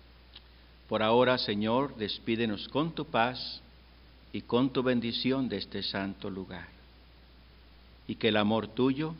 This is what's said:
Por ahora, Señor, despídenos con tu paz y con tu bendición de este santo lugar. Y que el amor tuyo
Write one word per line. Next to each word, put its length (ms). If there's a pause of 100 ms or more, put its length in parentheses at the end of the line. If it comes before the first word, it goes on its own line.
(880)
Por 140
ahora, 360
Señor, 580
despídenos 720
con 260
tu 120
paz 540 (720)
y 100
con 280
tu 120
bendición 680
de 100
este 240
santo 460
lugar. 380 (1400)
Y 100
que 120
el 80
amor 320
tuyo 520